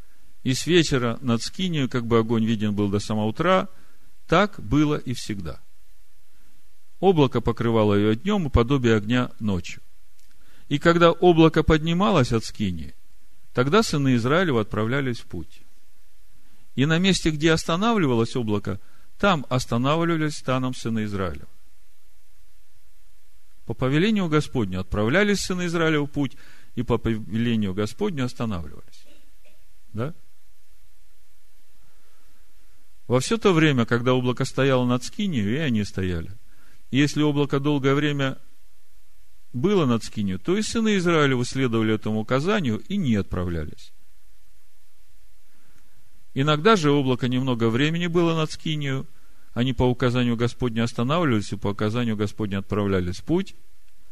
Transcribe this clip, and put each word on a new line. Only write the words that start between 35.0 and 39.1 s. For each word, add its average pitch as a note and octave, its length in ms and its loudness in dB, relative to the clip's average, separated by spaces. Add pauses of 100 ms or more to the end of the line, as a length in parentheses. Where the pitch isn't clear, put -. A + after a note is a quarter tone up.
скинию, C3 480 -2
и B2+ 60 0
они B2 280 0
стояли. F#2 460 -4 (600)
И B2 60 0
если D3 260 2
облако C#3+ 360 2
долгое C#3 360 2
время C#3+ 420 0 (1160)